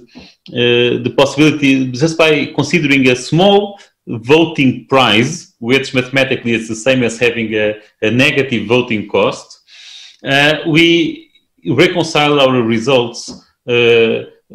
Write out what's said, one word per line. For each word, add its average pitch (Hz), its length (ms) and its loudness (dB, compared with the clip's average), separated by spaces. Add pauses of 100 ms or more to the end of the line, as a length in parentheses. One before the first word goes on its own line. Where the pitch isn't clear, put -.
(520)
the 120 680 0
possibility, 139 720 2
just 156 240 -2
by 156 380 0
considering 139 560 0
a 127 60 2
small 202 640 0 (260)
voting 135 800 0
prize, 131 720 0
which 131 380 -2
mathematically 127 560 -2
is 113 160 -4
the 117 80 -6
same 131 260 0
as 113 160 -2
having 113 380 -2
a, 107 260 -2 (220)
a 110 80 0
negative 123 560 0
voting 113 420 -2
cost, - 520 -4 (640)
uh, 143 340 2 (100)
we 170 560 0 (440)
reconcile 160 720 0
our 127 220 2
results, 117 720 -2 (360)
uh, 117 580 2 (300)